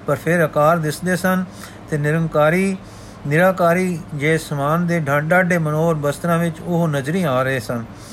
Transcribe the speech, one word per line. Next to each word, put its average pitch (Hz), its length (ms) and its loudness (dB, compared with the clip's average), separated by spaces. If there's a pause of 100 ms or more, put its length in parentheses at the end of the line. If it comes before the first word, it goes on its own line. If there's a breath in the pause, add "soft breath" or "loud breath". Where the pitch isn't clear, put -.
ਪਰ 143 100 2
ਫਿਰ 170 240 0
ਆਕਾਰ 151 380 4
ਦਿਸਦੇ 165 380 -2
ਸਨ 185 280 0 (460 loud breath)
ਤੇ 156 80 -2
ਨਿਰੰਕਾਰੀ, 160 760 2 (500 loud breath)
ਨਿਰਾਕਾਰੀ 180 720 2 (160)
ਜੇ 151 240 0
ਸਮਾਨ 156 480 -2
ਦੇ 170 140 0
ਢਾ-, 143 200 0
ਢਾਢੇ 175 380 2
ਮਨੋਹਰ 160 360 0
ਬਸਤਰਾਂ 151 440 -2
ਵਿੱਚ 165 260 -2
ਉਹ 170 240 0
ਨਜ਼ਰੀ 147 340 -2
ਆ 131 200 0
ਰਹੇ 131 180 0
ਸਨ। 117 240 -6 (280 loud breath)